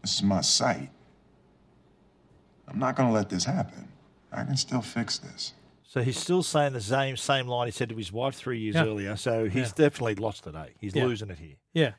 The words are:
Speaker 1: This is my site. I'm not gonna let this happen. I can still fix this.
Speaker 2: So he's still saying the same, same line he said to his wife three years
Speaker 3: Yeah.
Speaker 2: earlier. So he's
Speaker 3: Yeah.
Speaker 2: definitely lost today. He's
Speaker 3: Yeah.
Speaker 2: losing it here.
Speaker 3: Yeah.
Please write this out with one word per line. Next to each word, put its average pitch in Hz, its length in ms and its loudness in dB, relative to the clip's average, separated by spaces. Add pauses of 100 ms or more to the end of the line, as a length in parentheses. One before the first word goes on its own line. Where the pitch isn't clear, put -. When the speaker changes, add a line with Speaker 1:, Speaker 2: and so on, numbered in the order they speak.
Speaker 1:
This - 140 -2
is - 80 0
my 98 180 4
site. - 480 2 (1800)
I'm 135 120 -4
not 127 160 0
gonna 123 180 4
let 104 160 2
this 92 160 0
happen. - 440 -2 (420)
I - 120 -4
can 135 140 0
still 127 240 -2
fix - 360 -4
this. - 360 -12 (300)
Speaker 2:
So - 200 -2
he's 123 140 0
still 175 260 2
saying 147 300 2
the 120 80 -4
same, 131 340 0
same 131 320 0
line 123 200 0
he 113 40 -4
said 120 180 -2
to 113 60 -6
his 98 160 -6
wife 123 240 -2
three 123 240 -6
years 107 160 -2
Speaker 3:
Yeah. 160 100 4
Speaker 2:
earlier. 101 300 -2
So 113 320 0
he's 120 220 0
Speaker 3:
Yeah. - 60 -10
Speaker 2:
definitely 139 400 4
lost 104 280 -4
today. 76 360 -12
He's 98 160 -6
Speaker 3:
Yeah. 131 100 4
Speaker 2:
losing 110 240 -2
it 87 100 -12
here. 78 160 -18 (180)
Speaker 3:
Yeah. 147 260 4